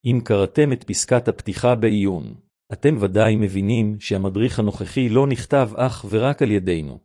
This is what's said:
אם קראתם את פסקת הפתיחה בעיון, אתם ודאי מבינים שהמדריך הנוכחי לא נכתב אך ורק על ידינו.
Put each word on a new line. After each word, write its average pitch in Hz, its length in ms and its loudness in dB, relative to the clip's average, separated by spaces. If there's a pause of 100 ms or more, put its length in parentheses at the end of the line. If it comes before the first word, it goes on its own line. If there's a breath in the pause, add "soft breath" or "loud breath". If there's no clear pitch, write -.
אם 123 200 2
קראתם 113 480 2
את 120 100 -6
פסקת 120 440 0
הפתיחה 117 480 0
בעיון, 98 600 0 (380)
אתם 143 280 2
ודאי 107 340 2
מבינים 104 640 0
שהמדריך 98 600 -2
הנוכחי 107 500 -2
לא 131 180 4
נכתב 127 500 0
אך 123 320 -4
ורק 117 320 0
על 117 100 2
ידינו. 85 540 -2